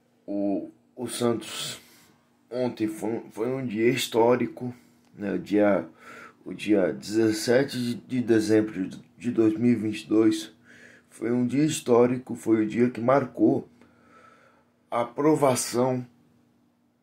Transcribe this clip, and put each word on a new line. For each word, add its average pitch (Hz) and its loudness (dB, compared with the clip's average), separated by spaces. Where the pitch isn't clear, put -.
o, 101 -4
o 120 -10
Santos - -4
ontem 113 -4
foi, 110 -6
foi 110 -6
um 131 -6
dia 113 0
histórico, 123 0
né? 98 -6
O 92 -2
dia, 98 2
o 87 -12
dia 92 0
dezessete 110 0
de, 120 -4
de - -6
dezembro 107 2
de, - -18
de 120 -6
dois 110 2
mil 120 2
e 117 4
vinte 107 -6
e - -18
dois 110 2
foi - -8
um 123 0
dia 131 0
histórico, 123 2
foi 110 4
o - -2
dia 120 2
que 120 -10
marcou 127 2
a 117 -4
aprovação 127 0